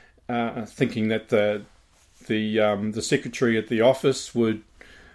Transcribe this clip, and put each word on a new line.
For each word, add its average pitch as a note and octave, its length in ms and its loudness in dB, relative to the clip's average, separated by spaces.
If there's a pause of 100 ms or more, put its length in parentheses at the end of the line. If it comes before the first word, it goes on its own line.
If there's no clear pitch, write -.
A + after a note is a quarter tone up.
(280)
uh, A#2 380 -4
thinking A2+ 440 -2
that A2 200 -4
the, G#2 340 2 (640)
the, G#2+ 320 0
um, G#2+ 340 2
the G#2+ 80 -6
secretary A#2+ 560 0
at A2 100 -2
the A2+ 140 0
office C3 520 2
would A2 300 0 (520)